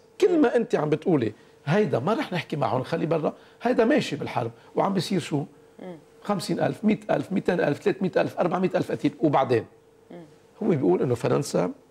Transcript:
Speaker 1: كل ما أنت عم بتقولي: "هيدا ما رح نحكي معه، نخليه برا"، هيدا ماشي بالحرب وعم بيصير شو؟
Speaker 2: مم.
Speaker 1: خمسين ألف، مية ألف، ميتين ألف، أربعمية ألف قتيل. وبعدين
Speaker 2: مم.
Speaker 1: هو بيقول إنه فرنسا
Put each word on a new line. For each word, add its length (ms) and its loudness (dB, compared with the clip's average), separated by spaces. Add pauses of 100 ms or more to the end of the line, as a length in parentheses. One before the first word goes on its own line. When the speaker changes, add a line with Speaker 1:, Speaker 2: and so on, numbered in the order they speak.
(200)
Speaker 1:
كل 180 6
ما 180 4
أنت 180 0
عم 160 0
بتقولي: 420 0 (340)
"هيدا 320 2
ما 160 0
رح 180 -4
نحكي 240 -6
معه، 220 0
نخليه 280 -4
برا"، 260 -2 (300)
هيدا 220 2
ماشي 320 2
بالحرب 340 -6 (260)
وعم 180 0
بيصير 260 -2
شو؟ 240 -4 (380)
Speaker 2:
مم. 140 -14 (260)
Speaker 1:
خمسين 380 -2
ألف، 240 -2
مية 160 2 (100)
ألف، 220 -2
ميتين 280 0 (640)
ألف، 160 -4
أربعمية 360 0
ألف 180 -2
قتيل. 280 -2
وبعدين 440 2 (460)
Speaker 2:
مم. 120 -18 (400)
Speaker 1:
هو 60 0
بيقول 340 2
إنه 120 0
فرنسا 560 0 (200)